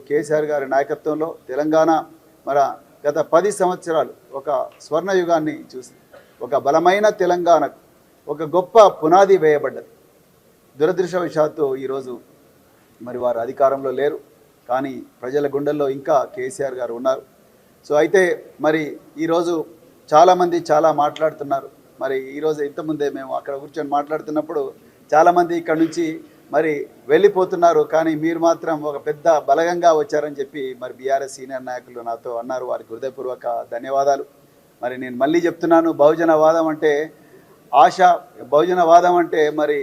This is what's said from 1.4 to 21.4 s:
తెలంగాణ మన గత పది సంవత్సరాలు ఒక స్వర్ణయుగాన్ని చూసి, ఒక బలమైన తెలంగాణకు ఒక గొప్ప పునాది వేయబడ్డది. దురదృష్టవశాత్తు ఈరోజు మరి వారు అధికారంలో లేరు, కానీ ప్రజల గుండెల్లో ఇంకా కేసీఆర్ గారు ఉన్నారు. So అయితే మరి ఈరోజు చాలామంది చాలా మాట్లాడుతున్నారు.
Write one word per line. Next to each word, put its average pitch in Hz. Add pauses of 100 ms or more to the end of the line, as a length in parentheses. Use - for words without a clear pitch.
తెలంగాణ 156 (580)
మన 139 (480)
గత 147 (160)
పది 180 (100)
సంవత్సరాలు 170 (280)
ఒక 143 (360)
స్వర్ణయుగాన్ని 165 (160)
చూసి, 127 (520)
ఒక 131 (120)
బలమైన 175 (160)
తెలంగాణకు 170 (560)
ఒక 151 (140)
గొప్ప 196 (140)
పునాది 185
వేయబడ్డది. 139 (920)
దురదృష్టవశాత్తు 160 (200)
ఈరోజు 127 (920)
మరి 123
వారు 120
అధికారంలో 135
లేరు, 147 (500)
కానీ 131 (280)
ప్రజల 143
గుండెల్లో 143 (120)
ఇంకా 147 (180)
కేసీఆర్ 131
గారు 117
ఉన్నారు. 135 (640)
So 156 (100)
అయితే 185 (420)
మరి 156 (420)
ఈరోజు 165 (580)
చాలామంది 175 (120)
చాలా 156 (120)
మాట్లాడుతున్నారు. 147 (340)